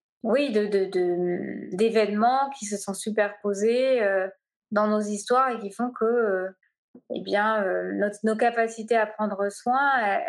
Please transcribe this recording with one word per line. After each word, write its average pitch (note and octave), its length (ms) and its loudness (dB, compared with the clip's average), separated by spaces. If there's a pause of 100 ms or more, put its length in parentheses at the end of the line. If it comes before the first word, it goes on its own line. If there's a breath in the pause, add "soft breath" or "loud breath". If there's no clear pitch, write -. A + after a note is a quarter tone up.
(240)
oui, B3 280 2
de, G#3 160 2
de, G3 180 2
de, F3+ 880 -2
d'événements A3 840 2
qui - 80 -12
se G3+ 120 -6
sont G3 160 -6
superposés, G#3+ 1080 0
euh, G3 260 2 (440)
dans G#3+ 160 2
nos G#3+ 140 2
histoires A3+ 480 0
et A3+ 100 -4
qui G3 120 -10
font B3 200 -4
que, A3+ 140 -2
euh, G#3 440 0 (600)
eh - 120 -6
bien, G#3 420 0
euh, F3+ 320 -2
notre, G#3 280 -2
nos A3 120 2
capacités A3+ 600 0
à A3 80 2
prendre G3+ 440 -2
soin, C4+ 500 0
elles, G3+ 300 0